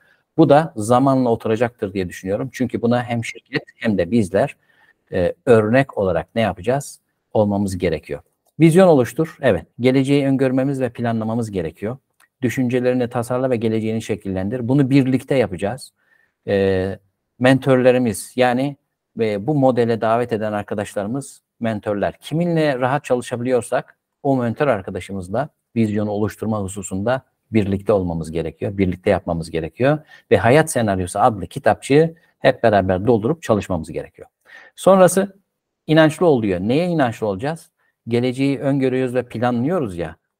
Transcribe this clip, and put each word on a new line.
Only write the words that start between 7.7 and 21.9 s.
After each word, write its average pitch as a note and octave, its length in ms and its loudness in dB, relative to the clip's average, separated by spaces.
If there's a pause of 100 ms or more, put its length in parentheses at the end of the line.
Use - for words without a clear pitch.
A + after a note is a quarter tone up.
gerekiyor. D#2 420 -4 (400)
Vizyon E3 280 6
oluştur. D#3 540 2
Evet. G2 240 0 (140)
Geleceği C3+ 460 2
öngörmemiz C3 560 0
ve B2 80 -2
planlamamız A2+ 640 -4
gerekiyor. G2 460 -6 (440)
Düşüncelerini B2 680 0
tasarla B2+ 400 -2
ve B2+ 60 0
geleceğini A2 460 -2
şekillendir. G#2 640 -4
Bunu C3+ 220 4
birlikte C3 460 2
yapacağız. G2+ 580 -2 (540)
E, F#2+ 520 0 (400)
mentörlerimiz B2+ 960 2
yani, B2+ 420 0 (420)
e, G#2+ 280 -2
bu D#3 80 0
modele A#2+ 460 2
davet A#2 320 0
eden G#2+ 200 -4
arkadaşlarımız G#2 880 -6 (180)
mentörler. G#2 600 -2